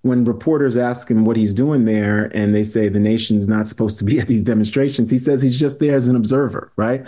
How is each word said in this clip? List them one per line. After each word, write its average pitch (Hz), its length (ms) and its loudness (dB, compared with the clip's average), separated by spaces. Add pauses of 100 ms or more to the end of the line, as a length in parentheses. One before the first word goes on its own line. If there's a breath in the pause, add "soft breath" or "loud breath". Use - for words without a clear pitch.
When 123 240 2
reporters 131 500 0
ask 123 360 -2
him 110 140 4
what 113 120 2
he's 107 160 0
doing 131 320 2
there 107 480 0
and 104 220 0
they 107 80 2
say 107 260 -2
the 101 100 0
nation's 107 480 0
not 107 200 2
supposed 107 320 -4
to - 40 -4
be 113 160 0
at - 80 -4
these 113 140 2
demonstrations, 117 680 0
he 127 80 2
says 135 240 0
he's 123 160 0
just 143 200 -2
there 147 160 2
as 131 120 2
an 127 80 2
observer, 120 600 -2
right? 123 320 -2